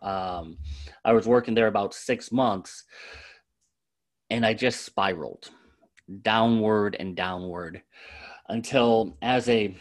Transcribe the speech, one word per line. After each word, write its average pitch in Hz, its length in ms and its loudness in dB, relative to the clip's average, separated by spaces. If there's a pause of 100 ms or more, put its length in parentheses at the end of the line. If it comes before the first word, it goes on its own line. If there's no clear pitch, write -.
Um, 90 560 -6 (460)
I 113 80 4
was 110 140 4
working 117 280 2
there 110 140 4
about 101 260 -2
six - 360 -6
months, 113 540 -2 (1500)
and 117 140 0
I 110 80 4
just 117 320 -2
spiraled 85 640 -2 (760)
downward 110 760 4
and 92 160 -8
downward 90 680 -8 (680)
until 113 760 2
as 123 260 0
a 104 320 2